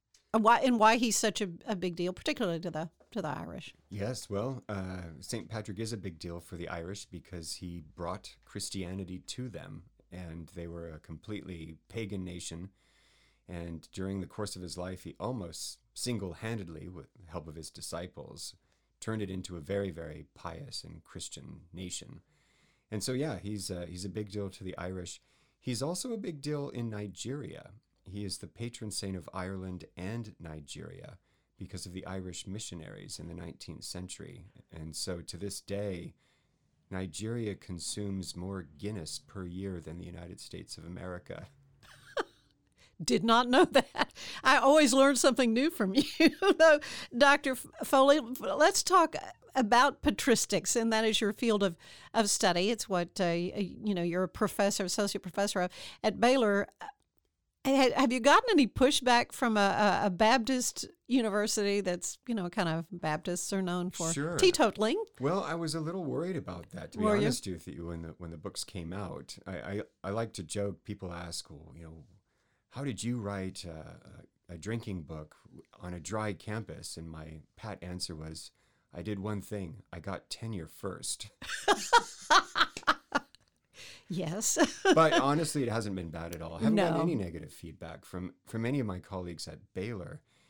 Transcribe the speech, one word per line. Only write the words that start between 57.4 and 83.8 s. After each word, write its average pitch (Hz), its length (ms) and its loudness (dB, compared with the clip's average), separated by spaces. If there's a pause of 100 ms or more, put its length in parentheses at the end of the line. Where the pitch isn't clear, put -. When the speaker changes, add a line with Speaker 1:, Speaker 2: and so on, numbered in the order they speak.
Speaker 1:
Ha-, 269 280 6
have 262 160 6
you 254 80 2
gotten 330 320 8
any 294 140 8
pushback 247 680 4
from 226 260 2
a, 196 460 6
a, 208 40 4
a - 20 4
Baptist 226 760 2 (200)
university 208 760 2
that's, 180 360 -2 (100)
you 247 60 0
know, 180 160 -2
kind 180 200 0
of 160 220 0
Baptists 170 640 -2
are 196 80 2
known 180 300 -2
for 165 200 -2
Speaker 2:
Sure. 160 280 -2
Speaker 1:
teetotaling? 247 560 6 (260)
Speaker 2:
Well, 170 220 2
I 147 100 -2
was 165 220 -2
a 165 40 -2
little 170 240 -4
worried 160 340 -2
about - 340 -8
that, - 220 -12
to - 40 -12
be 208 60 0
Speaker 1:
Were 214 120 4
you? - 60 4
Speaker 2:
honest - 240 2
with 90 220 -6
you, 82 200 -8
when 82 140 -6
the, 82 160 -10
when 85 140 -10
the 82 60 -10
books 92 260 -8
came 82 280 -8
out. 87 540 -8
I, 95 60 -8
I, 92 300 -6 (240)
I 95 40 -4
like 110 240 -4
to 95 100 -8
joke, 101 400 -6
people 95 300 -8
ask, 85 380 -10
"Well, 82 240 -18
you 82 80 -16
know, 80 200 -18 (640)
how 135 140 -10
did 123 200 -4
you 120 140 -2
write 101 480 -4
a, 82 320 -12 (540)
a, - 20 -10
a 85 40 -12
drinking 101 440 -6
book 76 340 -12 (460)
on 90 140 -8
a 87 40 -8
dry 107 340 -4
campus?" 104 640 -8
And 82 140 -12
my 78 300 -12 (160)
pat 107 260 -12
answer 90 340 -8
was, 78 360 -12 (420)
"I 80 80 -10
did 101 180 -4
one 101 220 -4
thing. 95 400 -8 (100)
I - 80 -10
got 87 300 -8
tenure 101 380 -8
first." - 640 -8 (380)
<laughs> 392 100 4 (2250)